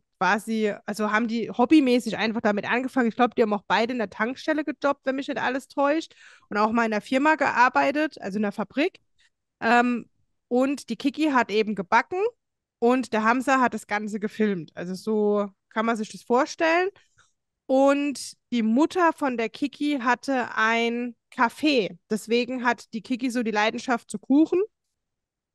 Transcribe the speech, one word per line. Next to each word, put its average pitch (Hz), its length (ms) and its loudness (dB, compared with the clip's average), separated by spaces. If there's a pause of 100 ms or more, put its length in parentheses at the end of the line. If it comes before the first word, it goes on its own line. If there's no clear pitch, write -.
(200)
quasi, 214 540 0 (120)
also 208 260 -4
haben 220 160 0
die 220 240 -4
hobbymäßig 247 640 4
einfach 220 240 -2
damit 208 280 0
angefangen. 247 400 0
Ich - 80 -6
glaub, 247 180 2
die 247 60 2
haben 208 120 2
auch 202 140 -4
beide 220 240 2
in 247 80 -6
der 202 100 -4
Tankstelle 285 540 -4
gejobbt, 285 420 -4
wenn 262 120 -2
mich 269 100 -8
nicht 277 140 -6
alles 254 260 -4
täuscht. 294 480 -2 (340)
Und 202 80 -6
auch 214 140 2
mal 233 140 2
in 220 60 -2
der 208 100 -2
Firma 294 340 2
gearbeitet, 277 840 2
also 196 160 -6
in 208 60 -2
der 202 100 -4
Fabrik. 277 460 -4 (640)
Ähm, 240 480 2 (380)
und 269 420 0
die 233 80 -4
Kiki 294 340 -2
hat 233 200 0
eben 214 240 0
gebacken 240 460 0 (580)
und 247 340 0
der 214 100 0
Hamza 262 380 2
hat 240 120 2
das - 140 -12
Ganze 208 320 -6
gefilmt. 202 560 -4
Also 175 200 -8
so 208 520 0 (220)
kann 220 160 -4
man 233 120 0
sich 214 140 -8
das - 120 -18
vorstellen. 320 640 0 (800)
Und 277 640 2 (180)
die 240 120 0
Mutter 320 500 2
von 262 240 -4
der 226 120 -2
Kiki 294 520 -4
hatte 247 540 -2
ein 233 600 0 (180)
Café. 233 640 0 (120)
Deswegen 240 540 -2
hat 233 300 -2
die 220 80 -8
Kiki 254 300 -4
so 240 120 -2
die 220 80 -2
Leidenschaft 226 600 -2
zu 208 80 -10
Kuchen, 320 420 2 (920)